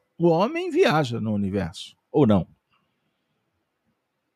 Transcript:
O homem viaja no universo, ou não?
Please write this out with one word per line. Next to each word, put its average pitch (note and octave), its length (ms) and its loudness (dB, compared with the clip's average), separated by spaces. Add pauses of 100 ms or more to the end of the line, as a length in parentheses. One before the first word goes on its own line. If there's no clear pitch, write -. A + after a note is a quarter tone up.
(180)
O E3+ 100 0
homem C#4 420 0
viaja D#3 520 0
no A2 120 -4
universo, G2 600 -6 (160)
ou C#3 160 4
não? G2 200 2 (1900)